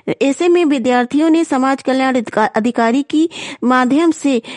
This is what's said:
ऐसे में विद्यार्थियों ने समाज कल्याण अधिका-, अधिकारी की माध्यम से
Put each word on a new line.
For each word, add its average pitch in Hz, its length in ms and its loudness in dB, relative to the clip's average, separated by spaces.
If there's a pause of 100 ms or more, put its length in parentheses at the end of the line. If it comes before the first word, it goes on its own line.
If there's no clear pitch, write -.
(220)
ऐसे 277 260 0
में 349 160 4
विद्यार्थियों 269 680 0
ने 330 140 2
समाज 269 380 -2
कल्याण 262 320 0
अधिका-, 214 400 0
अधिकारी 233 480 0
की 311 280 -2 (340)
माध्यम 254 460 2
से 269 320 0 (140)